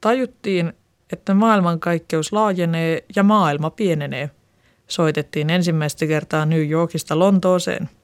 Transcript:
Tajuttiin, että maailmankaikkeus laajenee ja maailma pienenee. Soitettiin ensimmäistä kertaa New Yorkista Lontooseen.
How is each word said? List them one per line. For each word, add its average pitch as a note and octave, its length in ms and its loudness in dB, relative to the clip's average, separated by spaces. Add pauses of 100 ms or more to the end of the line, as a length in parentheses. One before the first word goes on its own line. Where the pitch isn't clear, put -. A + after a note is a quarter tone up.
Tajuttiin, G#3+ 720 -2 (380)
että F#3+ 220 -4
maailmankaikkeus E3+ 1000 0
laajenee E3+ 720 0 (120)
ja G3+ 80 2
maailma D#3+ 460 2
pienenee. D3 600 -4 (580)
Soitettiin D3+ 640 -2
ensimmäistä E3 580 0
kertaa D#3 380 -2
New D#3 240 0
Yorkista D#3+ 500 -2
Lontooseen. F#3 720 2 (140)